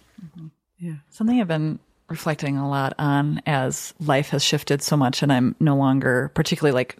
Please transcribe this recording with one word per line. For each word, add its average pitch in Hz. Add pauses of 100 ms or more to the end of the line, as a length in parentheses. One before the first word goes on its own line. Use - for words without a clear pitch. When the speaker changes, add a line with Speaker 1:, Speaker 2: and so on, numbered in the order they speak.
(220)
Speaker 1:
Mm-hmm. 165 (320)
Yeah. 170 (160)
Speaker 2:
Something 240
I've 185
been 156 (300)
reflecting 147
a 139
lot 139
on 147
as 139
life 147
has 139
shifted 143
so -
much 135
and 143
I'm 127
no 147
longer, 135
particularly, 151
like, 127